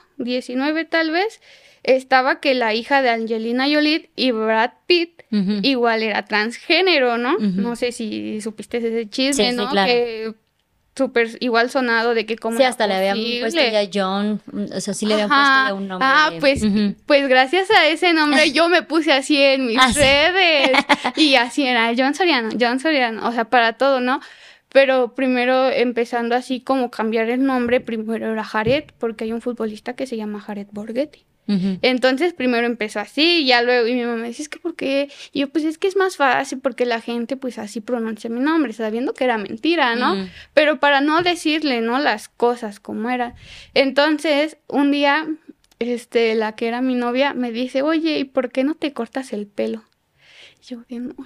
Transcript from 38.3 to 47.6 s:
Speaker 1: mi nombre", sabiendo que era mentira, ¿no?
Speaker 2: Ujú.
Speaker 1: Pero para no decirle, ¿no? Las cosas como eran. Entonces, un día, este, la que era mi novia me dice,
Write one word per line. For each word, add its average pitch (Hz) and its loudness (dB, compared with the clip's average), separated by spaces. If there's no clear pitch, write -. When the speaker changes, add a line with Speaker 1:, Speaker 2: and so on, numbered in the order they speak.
Speaker 1:
mi 233 -6
nombre", 294 0
sabiendo 226 -4
que 269 -4
era 240 2
mentira, 247 0
¿no? 247 0
Speaker 2:
Ujú. 190 -6
Speaker 1:
Pero 302 4
para 285 4
no 311 2
decirle, 311 0
¿no? 233 0
Las 240 -2
cosas 233 -2
como 214 -8
eran. 247 -4
Entonces, 294 2
un 285 2
día, 285 0
este, 233 0
la 220 -2
que 233 -4
era 233 -4
mi 262 0
novia 247 0
me 247 -4
dice, 254 -4